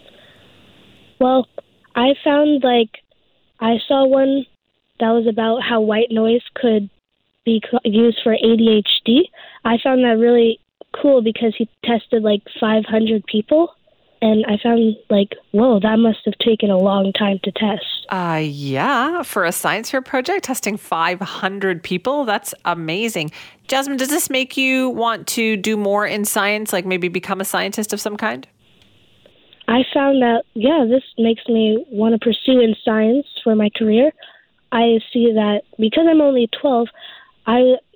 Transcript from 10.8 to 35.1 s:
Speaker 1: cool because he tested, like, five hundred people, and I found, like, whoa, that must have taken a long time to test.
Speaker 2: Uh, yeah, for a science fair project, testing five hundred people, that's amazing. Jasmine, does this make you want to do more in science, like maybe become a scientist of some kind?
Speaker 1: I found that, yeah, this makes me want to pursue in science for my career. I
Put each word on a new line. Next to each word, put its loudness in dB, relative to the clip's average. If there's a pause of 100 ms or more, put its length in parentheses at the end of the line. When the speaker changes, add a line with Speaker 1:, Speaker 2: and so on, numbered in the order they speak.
Speaker 1:
cool 4
because -2
he -4 (160)
tested, -2
like, 2 (180)
five 0
hundred 0
people, 0 (480)
and 4
I 0
found, 2 (140)
like, 0 (160)
whoa, 4
that 0
must 2
have -4
taken 0
a 2
long 2
time -2
to -4
test. -4 (240)
Speaker 2:
Uh, -4
yeah, -2
for -4
a -2
science -6
fair -4
project, -6
testing -6
five -4
hundred -6
people, -4
that's -4 (120)
amazing. -6 (380)
Jasmine, -2
does -4
this -4
make -6
you 0
want -4
to -2
do -2
more -2
in -4
science, -4
like -4
maybe -4
become -6
a -8
scientist -6
of -8
some -8
kind? -8 (1200)
Speaker 1:
I 2 (100)
found 2
that, 0 (100)
yeah, 2
this 2 (140)
makes 0
me 0
want 0
to 0
pursue 2
in 4
science 0 (160)
for 2
my 2
career. 2 (600)
I 4 (140)